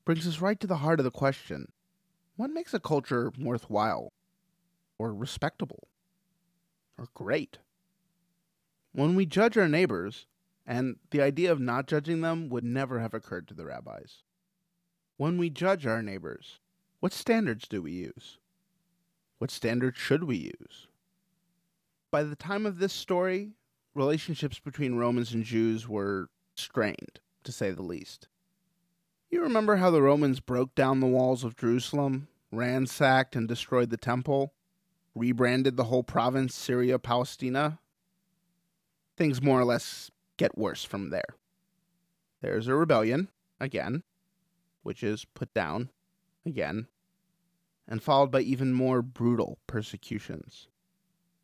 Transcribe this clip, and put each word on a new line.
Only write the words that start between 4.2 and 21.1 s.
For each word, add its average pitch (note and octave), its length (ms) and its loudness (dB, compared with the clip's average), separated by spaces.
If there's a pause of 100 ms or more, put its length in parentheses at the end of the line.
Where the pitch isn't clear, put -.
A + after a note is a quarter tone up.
or A2+ 160 -6
respectable, - 760 -8 (1120)
or A#2+ 160 -14
great? C3 460 -4 (1300)
When D3 220 2
we F#3+ 140 4
judge G#3+ 280 2
our G3 120 6
neighbors, B2 580 0 (400)
and B2 320 -2 (140)
the C#3+ 100 2
idea C#3+ 300 4
of D3+ 80 2
not B2+ 260 -2
judging D#3 360 -2
them E3 280 -2
would A#2+ 140 -4
never B2 380 -2
have A2 120 -4
occurred F2+ 360 -10
to - 40 -18
the - 120 -12
rabbis. A#1+ 580 -14 (960)
When E3 200 0
we F3 140 0
judge E3+ 340 0
our A2+ 160 0
neighbors, F#2+ 580 -10 (420)
what F3+ 120 0
standards G3 540 0
do G2 160 -4
we D2+ 80 -8
use? - 480 -12 (960)
What - 140 -4
standards B2 480 -2
should D#3 240 0
we C3 140 -2 (220)
use? - 280 -20 (1200)